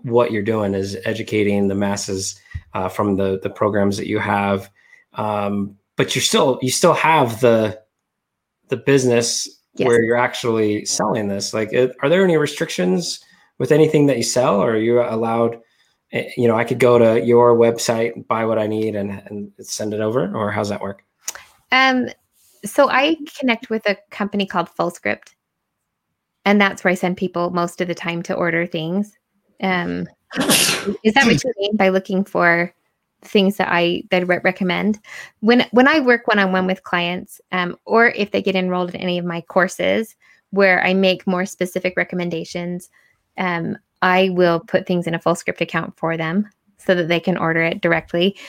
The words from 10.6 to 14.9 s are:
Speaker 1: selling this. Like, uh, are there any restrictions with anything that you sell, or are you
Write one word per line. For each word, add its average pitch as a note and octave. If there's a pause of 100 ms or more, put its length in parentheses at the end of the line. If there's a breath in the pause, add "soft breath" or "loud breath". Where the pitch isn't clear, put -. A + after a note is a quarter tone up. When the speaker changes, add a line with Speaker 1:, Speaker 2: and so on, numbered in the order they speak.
Speaker 1:
selling G#2
this. G2
Like, A2
uh, B2+ (140)
are C#3+
there F#3
any F3
restrictions F3 (400 soft breath)
with C3+
anything D3+
that C3+
you B2
sell, C#3+
or C3+
are A2
you A#2